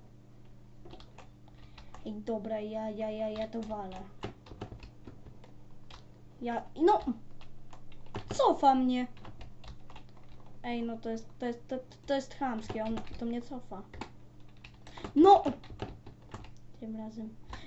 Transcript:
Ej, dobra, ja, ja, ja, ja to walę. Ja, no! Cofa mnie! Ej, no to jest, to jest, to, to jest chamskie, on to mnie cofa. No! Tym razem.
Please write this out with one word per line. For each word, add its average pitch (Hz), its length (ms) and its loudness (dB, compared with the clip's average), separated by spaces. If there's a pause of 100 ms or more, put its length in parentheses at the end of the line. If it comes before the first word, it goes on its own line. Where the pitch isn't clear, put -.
(2000)
Ej, 220 80 -4
dobra, 214 460 -2
ja, 214 300 -2
ja, 214 220 -2
ja, 214 180 0
ja 220 180 -2
to 226 140 -4
walę. 202 380 -6 (2500)
Ja, 233 220 -2 (120)
no! 359 240 10 (1400)
Cofa 311 380 10
mnie! 254 320 4 (1600)
Ej, 240 200 0
no 233 140 -2
to 226 120 -4
jest, 226 180 -2 (120)
to 247 60 -2
jest, 240 220 -2
to, 262 80 -2 (300)
to 277 80 2
jest 269 200 0
chamskie, 220 500 -2
on 226 120 0 (240)
to 233 60 -2
mnie 233 160 0
cofa. 240 400 -6 (1300)
No! 359 280 12 (1400)
Tym 220 160 -6
razem. 220 400 -8 (320)